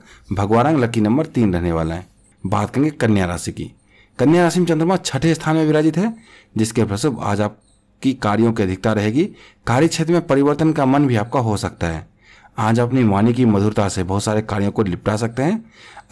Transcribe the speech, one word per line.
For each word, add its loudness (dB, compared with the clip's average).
भगवा 2
रंग, 0
लकी 0
नंबर 0
तीन 0
रहने -2
वाला -2
है। -12
बात -2
करेंगे 0
कन्या 0
राशि -6
की। -12
कन्या 4
राशि 2
में 2
चंद्रमा 0
छठे -2
स्थान -2
में 2
विराजित 2
है, 0
जिसके 0
फलस्वरूप -2
आज -2
आपकी -6
कार्यों 2
की -2
अधिकता -2
रहेगी। 0
कार्य 2
क्षेत्र -2
में 0
परिवर्तन 2
का 0
मन 4
भी 2
आपका -2
हो 0
सकता -6
है। -6
आज 2
अपनी 0
वाणी 2
की 0
मधुरता 2
से -4
बहुत -2
सारे 0
कार्यों -4
को 0
निपटा -2
सकते -4
हैं। -2